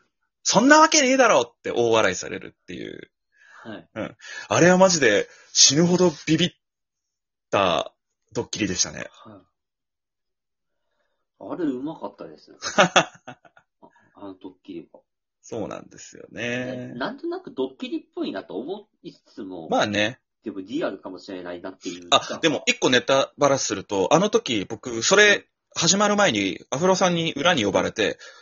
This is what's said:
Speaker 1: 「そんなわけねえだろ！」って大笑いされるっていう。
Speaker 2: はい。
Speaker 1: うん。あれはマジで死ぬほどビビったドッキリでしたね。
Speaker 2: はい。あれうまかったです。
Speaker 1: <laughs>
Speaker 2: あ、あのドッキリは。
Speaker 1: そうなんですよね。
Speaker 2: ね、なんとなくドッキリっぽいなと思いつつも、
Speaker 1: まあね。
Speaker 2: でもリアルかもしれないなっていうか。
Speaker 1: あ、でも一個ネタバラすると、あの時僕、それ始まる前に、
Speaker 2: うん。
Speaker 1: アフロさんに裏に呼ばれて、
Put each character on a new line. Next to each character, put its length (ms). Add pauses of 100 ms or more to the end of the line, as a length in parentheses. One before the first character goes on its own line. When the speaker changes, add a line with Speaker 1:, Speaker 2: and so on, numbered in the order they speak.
(460)
Speaker 1:
「そ 160
ん 80
な 120
わ 80
け 140
ね 80
え 60
だ 120
ろ！」 180
っ 160
て 80
大 200
笑 220
い 40
さ 120
れ 100
る 220
っ 60
て 80
い 140
う。 220 (520)
Speaker 2:
は 160
い。 160
Speaker 1:
う 80
ん。 140 (320)
あ 120
れ 100
は 80
マ 100
ジ 120
で 280 (240)
死 240
ぬ 100
ほ 100
ど 160 (140)
ビ 100
ビ 100
っ 40 (1000)
た 440 (380)
ド 100
ッ 60
キ 100
リ 100
で 60
し 80
た 80
ね。 200
Speaker 2:
は 260
い。 40 (2000)
あ 40
れ 80
う 180
ま 160
か 80
っ 100
た 100
で 120
す。 200
Speaker 1:
<laughs> 180
Speaker 2:
あ、 640 (760)
あ 60
の 140
ド 160
ッ 40 (100)
キ 100
リ 180
は。 80 (440)
Speaker 1:
そ 200
う 40
な 120
ん 80
で 100
す 180
よ 140
ね。 580
Speaker 2:
ね、 60
な 160
ん 80
と 80
な 140
く 120
ド 160
ッ 80
キ 120
リ 120
っ 40 (100)
ぽ 100
い 80
な 120
と 140
思 300 (140)
い 100
つ 100
つ 200
も、 260
Speaker 1:
ま 140
あ 40
ね。 340 (240)
Speaker 2:
で 60
も 100
リ 240
ア 60
ル 80
か 120
も 80
し 140
れ 100
な 100
い 80
な 100
っ 80
て 100
い 120
う 80
か。 120 (140)
Speaker 1:
あ、 40
で 100
も 180
一 120
個 120
ネ 100
タ 380
バ 100
ラ 100
す 160
る 100
と、 280
あ 60
の 120
時 380
僕、 340
そ 140
れ 320 (260)
始 220
ま 120
る 80
前 160
に、 240
Speaker 2:
う 60
ん。 80
Speaker 1:
ア 80
フ 80
ロ 100
さ 120
ん 60
に 180
裏 220
に 100
呼 80
ば 100
れ 100
て、 260 (240)